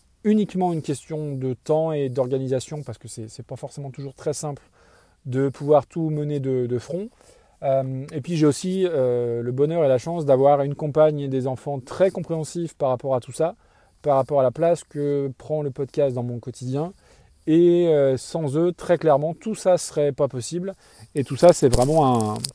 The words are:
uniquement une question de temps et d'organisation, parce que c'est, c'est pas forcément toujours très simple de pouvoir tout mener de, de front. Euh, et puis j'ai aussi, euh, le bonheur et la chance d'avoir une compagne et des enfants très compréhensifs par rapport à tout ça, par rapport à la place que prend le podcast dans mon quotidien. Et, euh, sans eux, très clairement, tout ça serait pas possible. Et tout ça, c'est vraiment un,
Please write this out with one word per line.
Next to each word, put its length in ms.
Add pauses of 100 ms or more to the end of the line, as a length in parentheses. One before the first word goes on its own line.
(220)
uniquement 520
une 80
question 520
de 200
temps 380
et 180
d'organisation, 720
parce 160
que 100
c'est, 200
c'est 180
pas 100
forcément 340
toujours 240
très 200
simple 280 (640)
de 240
pouvoir 380
tout 240
mener 300
de, 260
de 120
front. 300 (540)
Euh, 500
et 80
puis 160
j'ai 100
aussi, 400
euh, 560
le 100
bonheur 320
et 40
la 80
chance 300
d'avoir 340
une 140
compagne 460
et 80
des 180
enfants 340
très 300
compréhensifs 640
par 160
rapport 240
à 60
tout 120
ça, 220 (480)
par 140
rapport 240
à 20
la 80
place 340
que 540
prend 240
le 80
podcast 440
dans 80
mon 180
quotidien. 520 (540)
Et, 420
euh, 300
sans 400
eux, 140
très 260
clairement, 340
tout 220
ça 240
serait 340
pas 160
possible. 460 (400)
Et 100
tout 120
ça, 180
c'est 200
vraiment 580
un, 20 (200)